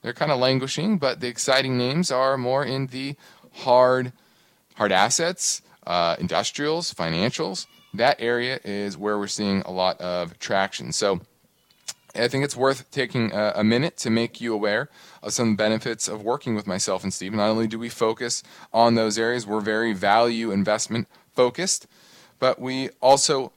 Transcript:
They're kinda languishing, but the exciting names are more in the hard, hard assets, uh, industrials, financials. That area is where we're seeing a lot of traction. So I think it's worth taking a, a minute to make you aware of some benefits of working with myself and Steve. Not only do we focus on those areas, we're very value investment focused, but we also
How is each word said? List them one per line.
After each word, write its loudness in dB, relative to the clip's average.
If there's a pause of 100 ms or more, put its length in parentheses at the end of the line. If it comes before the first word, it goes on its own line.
They're -6
kinda 0
languishing, 0
but 0
the -4
exciting 0
names 0
are 2
more 0
in -4
the -8 (440)
hard, 4 (640)
hard 2
assets, 0 (240)
uh, 2
industrials, -2
financials. -4 (280)
That 2
area -2
is -6
where -2
we're -4
seeing -2
a -10
lot 0
of -6
traction. -4
So 0 (920)
I 0
think 0
it's -4
worth -2
taking -2
a, 0
a 2
minute 2
to -4
make 0
you -4
aware -2 (320)
of -8
some 2
benefits -2
of -8
working -4
with -6
myself -2
and -4
Steve. -8
Not 0
only 0
do -6
we -8
focus -4 (280)
on 6
those 2
areas, -2
we're -2
very 0
value 4
investment 0 (260)
focused, 0 (520)
but 0
we -4 (100)
also 4